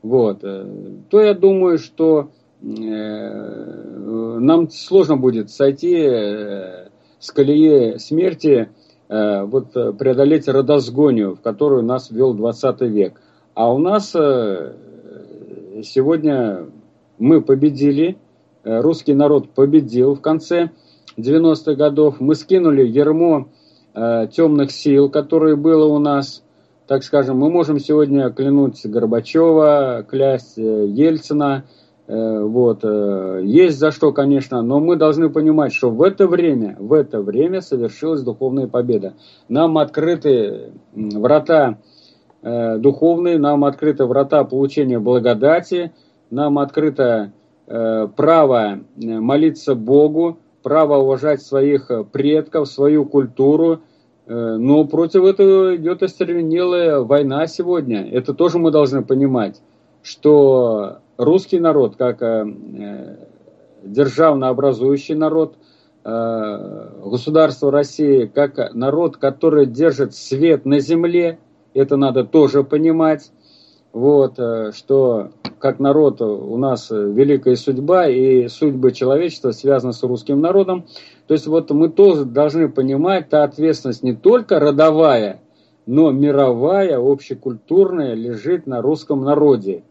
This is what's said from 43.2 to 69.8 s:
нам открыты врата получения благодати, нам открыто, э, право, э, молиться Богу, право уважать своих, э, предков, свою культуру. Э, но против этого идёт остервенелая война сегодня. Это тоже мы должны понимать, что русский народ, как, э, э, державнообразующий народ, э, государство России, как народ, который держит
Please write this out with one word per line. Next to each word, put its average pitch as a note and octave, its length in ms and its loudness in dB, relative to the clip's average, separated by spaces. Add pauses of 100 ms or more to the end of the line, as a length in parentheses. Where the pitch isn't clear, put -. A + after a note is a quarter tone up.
нам C#3+ 240 0
открыты C#3+ 420 -2
врата C#3 380 0
получения C3+ 560 -2
благодати, B2+ 920 0 (360)
нам C#3+ 300 -2
открыто, C3+ 720 -2 (360)
э, A2+ 460 -4
право, C3 640 2 (220)
э, A2+ 180 -8
молиться C#3+ 540 0
Богу, D3+ 640 0 (220)
право D3 360 2
уважать C3+ 440 0
своих, C#3 480 -2
э, A2+ 140 -4
предков, D3 640 -2
свою C#3+ 380 0
культуру. C#3+ 720 0 (480)
Э, A#2 300 -6
но C#3 280 2
против E3 380 0
этого F#3+ 540 4
идёт F3 260 -4
остервенелая E3+ 960 -2
война C#3+ 480 0
сегодня. D#3 640 -4
Это B2+ 220 -4
тоже E3+ 240 0
мы E3 140 2
должны C#3 320 2
понимать, C3 580 -2 (400)
что C3 960 2 (200)
русский F3 420 0
народ, D3 380 0
как, B2 240 -4
э, A2+ 240 -2
э, - 720 -16 (680)
державнообразующий C3+ 1300 0
народ, D#3 400 -2 (500)
э, A2 840 -8 (160)
государство C#3 640 0
России, C#3+ 640 0
как C#3+ 400 -2
народ, C#3+ 440 -2
который D3 480 2
держит C3+ 500 -2